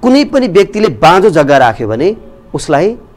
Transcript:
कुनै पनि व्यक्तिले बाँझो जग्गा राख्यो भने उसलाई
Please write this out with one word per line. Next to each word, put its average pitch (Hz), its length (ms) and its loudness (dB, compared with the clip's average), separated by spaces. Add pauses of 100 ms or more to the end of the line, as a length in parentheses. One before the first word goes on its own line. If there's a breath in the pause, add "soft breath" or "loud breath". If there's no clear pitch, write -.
कुनै 262 220 2
पनि 254 240 -2
व्यक्तिले 202 400 0
बाँझो 170 420 2
जग्गा 147 280 2
राख्यो 117 300 0
भने 147 280 -4 (380)
उसलाई 160 420 -2 (200)